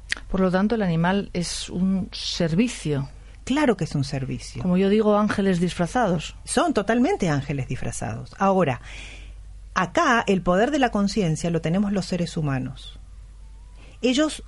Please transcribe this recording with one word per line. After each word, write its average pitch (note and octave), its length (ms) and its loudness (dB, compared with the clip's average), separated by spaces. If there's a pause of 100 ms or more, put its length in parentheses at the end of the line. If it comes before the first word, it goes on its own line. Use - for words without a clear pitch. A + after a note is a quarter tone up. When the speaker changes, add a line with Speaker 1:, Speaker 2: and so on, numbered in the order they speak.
(300)
Speaker 1:
Por F#3 120 2
lo F#3 100 4
tanto, G#3 240 2
el A3 60 0
animal F3+ 520 2
es - 360 -4
un F#3+ 420 0
servicio. D#3+ 960 -2 (360)
Speaker 2:
Claro C4+ 320 4
que D#3+ 80 -2
es - 100 -8
un C#3 80 2
servicio. C3 580 -6
Speaker 1:
Como F3+ 160 2
yo G3 120 4
digo, G#3 280 6
ángeles G3 420 2
disfrazados. F3 840 0
Speaker 2:
Son D#4+ 300 2
totalmente B3 560 2
ángeles C#3 380 -2
disfrazados. A#2 720 -6
Ahora, F#3 420 4 (920)
acá B3 540 2
el F#3+ 140 4
poder F#3+ 300 2
de D4 80 0
la B3 120 4
conciencia G3 580 0
lo E3 120 0
tenemos G3 320 0
los F#3 120 0
seres E3+ 300 -2
humanos. C3+ 640 -4 (1000)
Ellos, C4 460 2